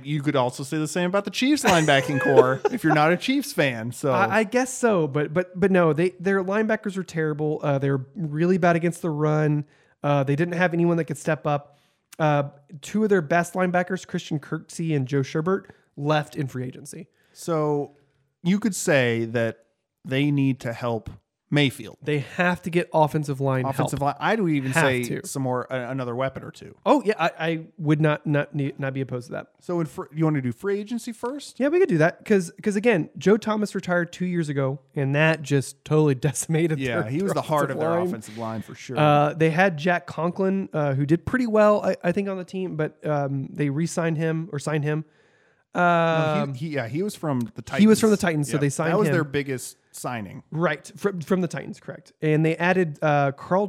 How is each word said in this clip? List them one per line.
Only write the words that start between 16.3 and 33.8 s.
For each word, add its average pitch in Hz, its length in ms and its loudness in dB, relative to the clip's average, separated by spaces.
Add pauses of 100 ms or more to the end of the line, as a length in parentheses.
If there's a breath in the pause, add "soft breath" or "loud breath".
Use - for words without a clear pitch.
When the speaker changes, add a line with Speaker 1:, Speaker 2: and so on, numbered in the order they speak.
Speaker 2:
in 147 100 -4
free 123 220 -8
agency. - 400 -16 (240)
Speaker 1:
So 151 640 -2 (480)
you 196 160 2
could 214 160 -2
say 120 480 2
that 113 340 -2 (460)
they 139 260 0
need 139 300 2
to 117 120 -6
help 117 380 -6 (400)
Mayfield. 139 520 0
Speaker 2:
They 151 180 -2
have 180 420 -2
to 180 80 -8
get 170 220 0
offensive 147 480 0
line 131 240 0
Speaker 1:
Offensive 135 360 -2
Speaker 2:
help. 139 200 -2
Speaker 1:
line. 151 120 0
I - 20 2
would 190 160 0
even 131 220 0
Speaker 2:
Have 160 100 2
Speaker 1:
say 127 220 2
Speaker 2:
to. 127 200 -6
Speaker 1:
some 139 180 -6
more, 127 280 -2
a-, 123 200 -6
another 123 260 -6
weapon 131 260 -6
or - 80 -14
two. - 240 -20 (100)
Speaker 2:
Oh, 254 200 6
yeah. 208 120 0
I, 160 220 0
I 160 280 -4 (120)
would 151 220 2
not, 151 260 2
not, 147 300 0
ne-, 143 200 -2
not 135 160 -6
be 135 100 -6
opposed 123 240 -8
to - 80 -16
that. - 140 -8 (120)
Speaker 1:
So 175 180 -2
in 165 80 0
fr-, 180 260 -10
you 156 120 0
wanna 151 160 2
do 123 100 -2
free 196 300 -4
agency 233 320 -8
first? - 480 -10
Speaker 2:
Yeah, 269 80 2
we 339 100 2
could 381 100 4
do 170 100 2
that. 160 260 2
'Cause, 190 260 2 (100)
'cause 208 140 -2
again, 202 340 2 (100)
Joe 190 180 4
Thomas 214 360 -2
retired 175 400 -2